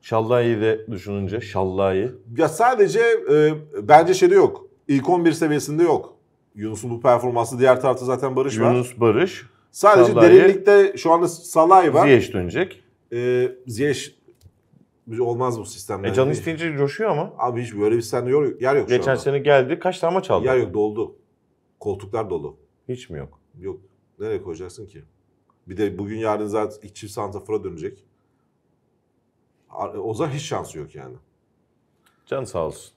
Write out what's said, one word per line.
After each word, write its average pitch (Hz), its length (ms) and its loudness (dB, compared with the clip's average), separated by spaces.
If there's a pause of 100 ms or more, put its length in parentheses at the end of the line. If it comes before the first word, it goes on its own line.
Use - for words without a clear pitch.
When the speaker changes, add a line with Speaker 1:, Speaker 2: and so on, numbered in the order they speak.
Speaker 1:
Şallahi'yi 117 580 0
de 110 300 -2
düşününce, 101 500 -8
Şallahi. 95 680 -2 (260)
Speaker 2:
Ya 165 120 0
sadece, 220 520 0 (320)
e, 151 220 4 (340)
bence 165 260 6
şeyde 180 200 4
yok. 175 320 2 (220)
İlk 139 200 0
on 175 160 0
bir 165 80 4
seviyesinde 147 500 -2
yok. - 340 0 (400)
Yunus'un 107 340 -8
bu 117 100 -8
performansı, 120 580 0
diğer 127 220 4
tarafta 127 240 -2
zaten 131 320 -4
Barış 113 240 -2
var. 120 120 2
Speaker 1:
Yunus, 123 280 -4
Barış. 117 460 0 (240)
Speaker 2:
Sadece - 420 6
Speaker 1:
Şallahi. 190 180 8
Speaker 2:
derinlikte 196 680 6
şu 165 160 0
anda 170 160 2
Salah'ı 170 680 4
var. 175 120 6
Speaker 1:
Ziyech 123 260 4
dönecek. 101 500 -6 (300)
Speaker 2:
E, 123 360 -2 (180)
Ziyech 127 340 -4 (1200)
olmaz 120 400 -2
bu 98 40 -12
sistemde. - 440 -10
Speaker 1:
E, 95 60 -4
canı 131 120 2
Speaker 2:
Yani 143 100 -2
Speaker 1:
isteyince 160 400 -6
coşuyor 143 340 -4
ama. 170 280 -4
Speaker 2:
Abi 120 240 -4
hiç 110 120 -12
böyle 104 220 0
bir 117 60 -2
sende 123 280 -4
yor-, 139 300 0
yer 135 160 0
yok - 120 -2
şu 123 80 2
Speaker 1:
Geçen 131 140 0
Speaker 2:
anda. 127 100 0
Speaker 1:
sene 139 180 -2
geldi, 139 400 2
kaç 180 200 -4
tane 170 160 -2
maç 185 160 -4
aldı? 104 160 0
Speaker 2:
Yer 127 100 0
yok, 104 180 -2
doldu. 107 420 -4 (640)
Koltuklar 101 500 -8
dolu. 76 260 -10 (320)
Speaker 1:
Hiç 127 220 -14
mi 80 80 -12
yok? 71 200 -18 (220)
Speaker 2:
Yok. 92 200 -14 (380)
Nereye 101 240 -6
koyacaksın 87 440 -14
ki? 78 160 -20 (640)
Bir 92 100 -14
de 95 220 -2
bugün 101 180 -8
yarın 107 300 -4
zaten 107 360 -6
ilk - 120 -20
çift 101 180 -18
santrafora 101 520 -8
dönecek. 85 400 -14 (1700)
Ar-, 101 240 -10
o 107 200 -8
zaman 143 180 -6
hiç 143 100 -8
şansı 87 360 -10
yok 73 160 -16
yani. 65 220 -20 (1120)
Speaker 1:
Can 135 180 -8
sağ 85 220 -6
olsun. - 300 -14